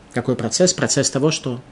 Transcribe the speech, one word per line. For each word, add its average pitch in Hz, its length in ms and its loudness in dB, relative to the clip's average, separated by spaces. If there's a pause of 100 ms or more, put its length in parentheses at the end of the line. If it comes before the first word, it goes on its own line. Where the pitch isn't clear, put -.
(120)
Какой 123 240 -2
процесс? - 380 2
Процесс 131 340 0
того, 139 220 2
что 127 280 -4 (140)